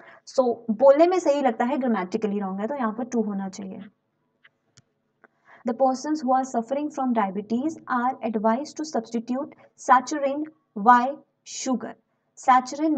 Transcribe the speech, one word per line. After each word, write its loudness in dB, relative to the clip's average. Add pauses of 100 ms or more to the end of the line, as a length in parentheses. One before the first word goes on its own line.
(260)
So, 0 (140)
बोलने 8
में 2
सही 0
लगता 0
है, -2
grammatically -2
wrong -6
है, -4
तो -6
यहाँ -4
पर -8
to -2
होना -6
चाहिए। -12 (1900)
The -2
persons 0
who 2
are -4
suffering -4
from 0
diabetes -2 (240)
are -4
advised -2
to -6
substitute -6 (420)
saccharin 0 (340)
by 6 (400)
sugar। -6 (560)
Saccharin 4